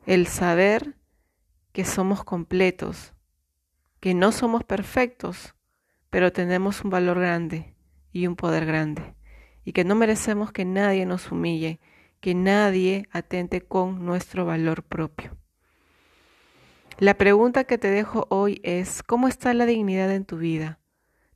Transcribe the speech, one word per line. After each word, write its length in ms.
el 200
saber 680
que 120
somos 400
completos, 880
que 140
no 180
somos 320
perfectos, 920
pero 220
tenemos 520
un 60
valor 280
grande 560
y 140
un 100
poder 300
grande, 480
y 80
que 120
no 100
merecemos 580
que 120
nadie 420
nos 260
humille, 480
que 140
nadie 760
atente 520
con 420
nuestro 400
valor 400
propio. 520
La 160
pregunta 500
que 140
te 120
dejo 400
hoy 320
es, 400
¿cómo 240
está 280
la 120
dignidad 460
en 120
tu 140
vida? 400